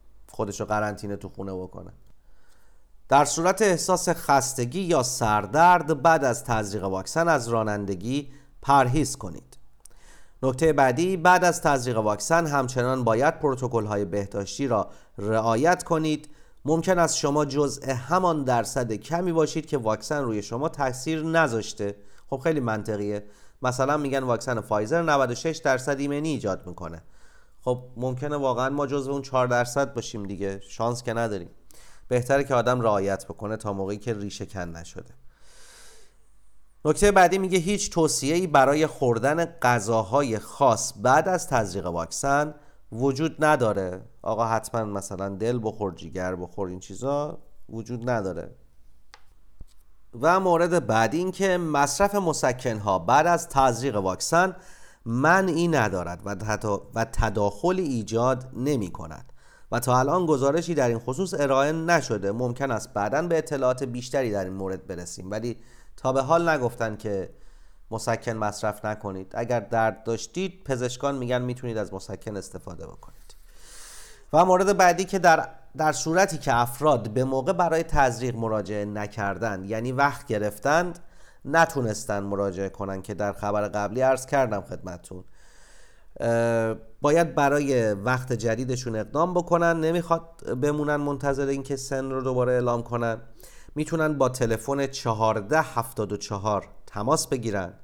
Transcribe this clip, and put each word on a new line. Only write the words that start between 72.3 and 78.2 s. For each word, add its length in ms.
استفاده 500
بکنید. 500
و 120
مورد 320
بعدی 280
که 140
در، 300
در 160
صورتی 460
که 160
افراد 560
به 140
موقع 280
برای 300
تزریق 540